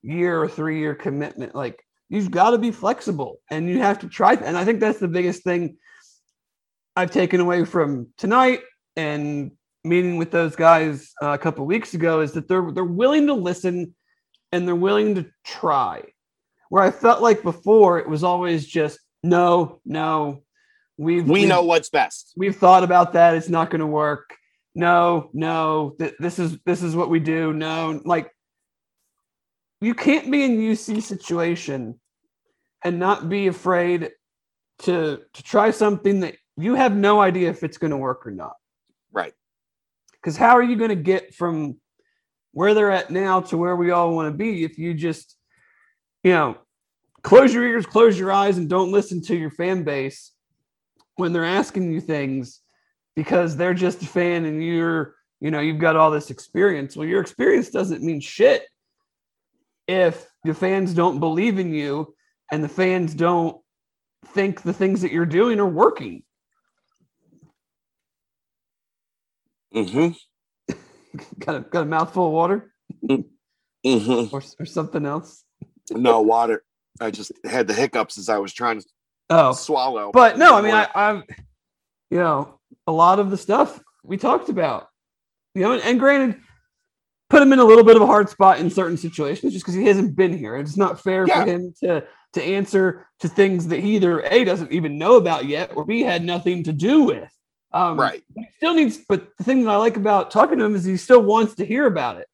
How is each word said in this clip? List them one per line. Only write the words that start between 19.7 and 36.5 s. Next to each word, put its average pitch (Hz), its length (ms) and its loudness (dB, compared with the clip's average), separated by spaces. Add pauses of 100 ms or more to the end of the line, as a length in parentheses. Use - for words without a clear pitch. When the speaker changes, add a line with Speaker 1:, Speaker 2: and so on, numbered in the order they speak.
Speaker 1:
no, 151 580 -4 (540)
we've, 170 300 -2
Speaker 2:
We 180 140 4
Speaker 1:
we've, 170 80 4
Speaker 2:
know 180 160 4
what's 170 260 0
best. - 460 -4
Speaker 1:
we've 196 200 -2
thought 185 280 8
about 175 300 2
that. 170 220 6
It's 160 120 -6
not 165 220 -2
gonna 160 160 -4
work. 151 500 -4 (380)
No, 175 580 0
no, 156 680 -4
th-, 165 200 -8
this 170 200 -8
is, 165 260 -4
this 180 180 -2
is 165 120 -4
what 170 160 -2
we 165 100 2
do. 160 320 -4
No," 156 520 -6
like, 170 260 -2 (1500)
you 226 140 -2
can't 277 360 0
be 277 140 0
in 240 160 0
U 220 160 0
C 214 240 -6
situation 170 1000 -6 (880)
and 175 140 -4
not 185 300 -2
be 196 200 -4
afraid 175 640 -2 (680)
to, 160 400 -4 (120)
to - 100 -20
try 214 280 2
something 202 500 0
that 170 160 -8 (200)